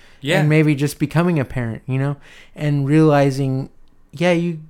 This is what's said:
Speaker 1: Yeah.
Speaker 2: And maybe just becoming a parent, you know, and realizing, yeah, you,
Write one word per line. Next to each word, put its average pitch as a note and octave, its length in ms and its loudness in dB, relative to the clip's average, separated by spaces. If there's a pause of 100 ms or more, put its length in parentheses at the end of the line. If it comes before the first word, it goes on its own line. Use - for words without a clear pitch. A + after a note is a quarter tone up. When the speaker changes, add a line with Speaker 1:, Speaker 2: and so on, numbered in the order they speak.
(200)
Speaker 1:
Yeah. E3 200 0
Speaker 2:
And D3+ 100 2
maybe D#3 240 4
just C#3+ 240 -2
becoming D#3+ 400 0
a B2+ 80 0
parent, A#2 400 -8
you C3 120 -2
know, C#3+ 180 -4 (380)
and C#3+ 320 -2
realizing, C#3 840 2 (420)
yeah, F3 200 0
you, E3+ 380 -2